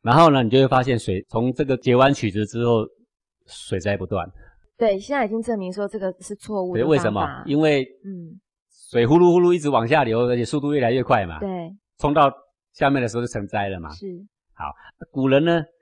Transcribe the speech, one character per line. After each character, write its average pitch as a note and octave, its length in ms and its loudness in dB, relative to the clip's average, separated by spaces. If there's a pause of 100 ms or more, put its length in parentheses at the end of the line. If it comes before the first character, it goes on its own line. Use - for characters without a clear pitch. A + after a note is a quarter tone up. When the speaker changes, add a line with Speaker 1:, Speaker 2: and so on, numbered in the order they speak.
Speaker 1:
然 A#2 120 2
后 E3 140 6
呢， C3+ 140 4
你 G#2+ 80 -2
就 B2+ 80 4
会 C3+ 80 4
发 B2+ 160 0
现 A#2+ 160 -2
水， G2 300 -6
从 A#2+ 220 -2
这 C#3 140 -4
个 C3 100 -2
截 B2 200 0
弯 C3+ 180 4
取 A#2 160 -4
直 G#2 160 -2
之 A#2 180 -6
后， A#2 220 2 (640)
水 - 320 -8
灾 G2+ 180 -2
不 F#2 80 -8
断。 F2+ 240 -6 (480)
Speaker 2:
对， G3+ 220 0
现 C4+ 180 -6
在 B3+ 80 0
已 - 20 -6
经 A3+ 140 -6
证 A3+ 160 -4
明 F#3 160 -8
说 G3+ 140 -6
这 G#3 100 -12
个 F#3 220 -6
是 - 160 -14
错 G3+ 280 -8
误 F3+ 120 -6
的 - 40 0
方 B2+ 80 0
法。 - 0 -
Speaker 1:
对， D#3 40 0
为 D3+ 80 4
什 G#3+ 120 -2
么？ D#3+ 360 -6
因 D3 100 0
为 D3+ 260 2 (220)
Speaker 2:
嗯。 F3+ 340 -16 (500)
Speaker 1:
水 A#2 180 2
呼 D3 80 6
噜 F3 160 8
呼 F3 100 4
噜 F3 100 4
一 F3+ 60 2
直 D3 120 -2
往 A2+ 180 2
下 D3 160 4
流， A2+ 160 0
而 B2 160 2
且 A#2+ 100 -2
速 D3+ 140 -4
度 D3 120 -4
越 D3 80 0
来 A#2 120 2
越 B2+ 100 0
快 A#2+ 240 0
嘛。 D#2+ 140 -10
Speaker 2:
对。 F#3 360 -10 (220)
Speaker 1:
冲 D3 160 -2
到 C#3+ 180 4 (420)
下 C#3 180 0
面 C#3 100 0
的 A#2+ 60 -2
时 A2+ 100 -6
候 A#2+ 60 -2
就 A#2+ 40 -6
成 G#2 200 -8
灾 G2+ 200 -4
了 F#2+ 120 -8
嘛。 D#2+ 100 -14
Speaker 2:
是。 F2 160 -16 (480)
Speaker 1:
好， - 120 -12 (440)
古 C3+ 180 -2
人 C#3 160 4
呢， E3+ 200 0 (180)